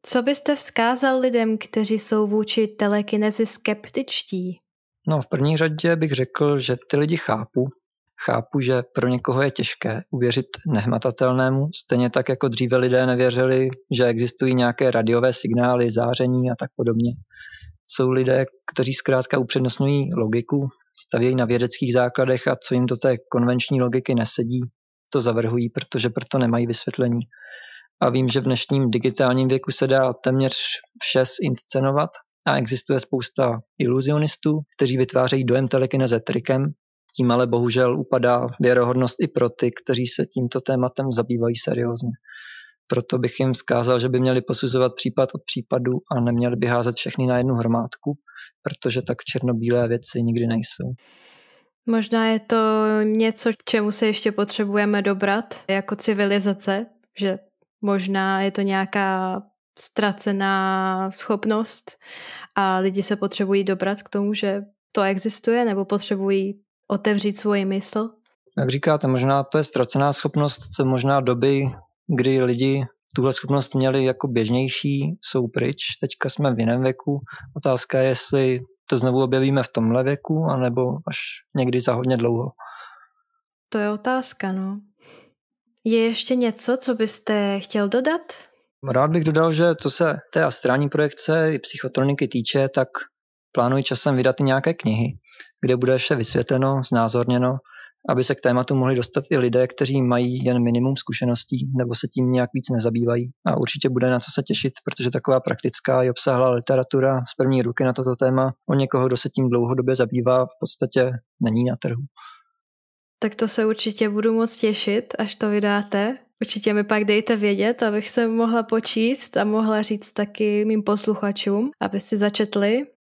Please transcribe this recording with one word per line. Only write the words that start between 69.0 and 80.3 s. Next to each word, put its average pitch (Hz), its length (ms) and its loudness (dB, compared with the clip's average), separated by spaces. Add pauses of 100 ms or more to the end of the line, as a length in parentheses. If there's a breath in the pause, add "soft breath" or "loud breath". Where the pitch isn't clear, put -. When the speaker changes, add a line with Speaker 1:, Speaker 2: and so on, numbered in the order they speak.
Speaker 2:
možná 135 360 2
to 156 140 -2
je 151 60 2
ztracená 139 500 0
schopnost, - 680 -2
možná 131 380 2
doby, 131 420 2 (440)
kdy 131 340 2
lidi 131 440 0 (300)
tuhle 131 180 2
schopnost 139 420 -2
měli 131 280 2
jako 131 240 0
běžnější, 131 920 0
jsou 123 260 -2
pryč, 123 300 -2 (240)
teďka 139 280 -4
jsme 139 240 0
v 113 60 -2
jiném 117 240 0
věku. 143 360 -2 (360 loud breath)
Otázka 135 440 -2
je, 131 80 4
jestli 131 520 0 (300)
to 135 80 2
znovu 127 260 2
objevíme 135 400 2
v - 40 -4
tomhle 117 360 0
věku, 156 460 -2